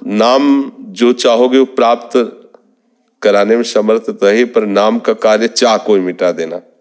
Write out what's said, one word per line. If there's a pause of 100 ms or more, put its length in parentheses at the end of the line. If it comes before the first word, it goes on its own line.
नाम (100)
जो
चाहोगे
वो
प्राप्त (800)
कराने
में
समर्थ
तो
है,
पर
नाम
का
कार्य
चाह
कोई
मिटा
देना। (200)